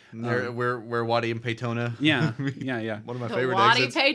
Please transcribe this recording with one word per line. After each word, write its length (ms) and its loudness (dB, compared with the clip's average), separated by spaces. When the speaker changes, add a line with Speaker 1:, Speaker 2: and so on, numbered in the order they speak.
Speaker 1:
Near, 360 -2
Speaker 2:
Um, 80 -6
Speaker 1:
where, 220 0
where 280 -2
Waddy 240 2
and 120 -4
Peytona. 560 -4
Speaker 2:
Yeah, 380 2
Speaker 1:
<laughs> 220 -4
Speaker 2:
yeah, 220 -4
yeah. 200 -4
Speaker 1:
One 160 -10
of 60 -8
my 60 -4
Speaker 3:
The 60 -6
Speaker 1:
favorite 200 0
Speaker 3:
Waddy 300 6
Speaker 1:
exits. 120 -4